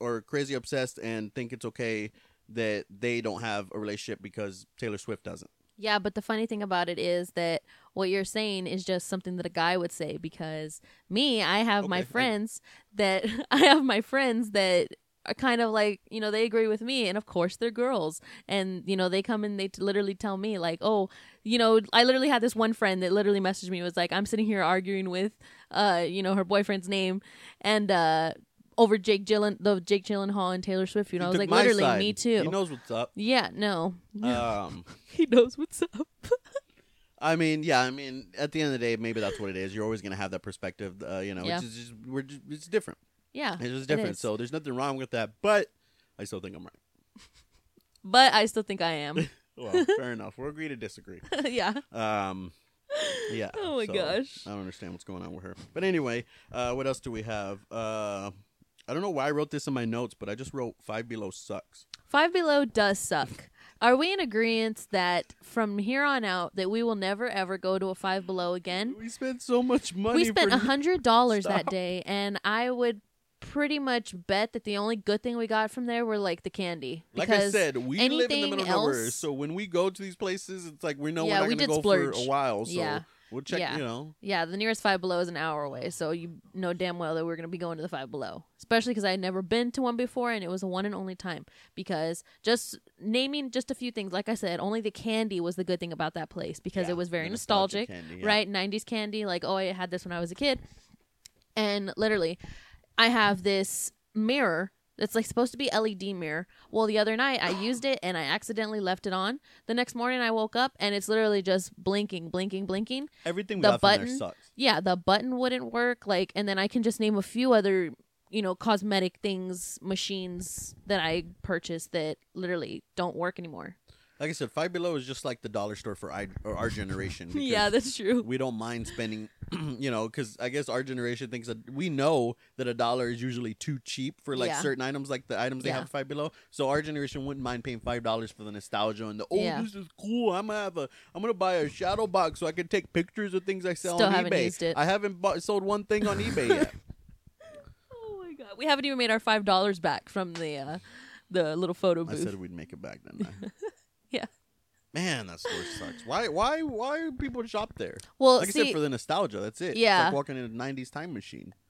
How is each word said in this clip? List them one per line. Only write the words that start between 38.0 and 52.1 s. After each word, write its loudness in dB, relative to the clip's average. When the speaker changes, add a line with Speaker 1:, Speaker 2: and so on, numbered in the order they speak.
Speaker 1:
at -2
the 0
end 2
of 0
the -2
day, 2
maybe -2
that's -2
what -4
it -4
is. -4
You're -2
always -2
gonna -6
have -4
that -4
perspective, -10
uh, -6
you -6
know, -6
Speaker 2:
Yeah. -2
Speaker 1:
it's -12
just, -16
we're -4
just, -16
it's -12
different. -2
Speaker 2:
Yeah, -4
Speaker 1:
It's -10
just -6
Speaker 2:
it -14
Speaker 1:
different. 2
Speaker 2:
is. -12
Speaker 1:
So 0
there's -6
nothing -4
wrong -2
with -8
that, -2
but 4
I -10
still -8
think -12
I'm -14
right. -20
Speaker 2:
But 8
I 6
still -2
think -6
I 2
am. -2
<laughs> -20
Speaker 1:
Well, 2
fair -2
enough. -10
We'll -8
agree -8
to -8
disagree. -12
Speaker 2:
<laughs> -2
Yeah. 0
Speaker 1:
Um, -2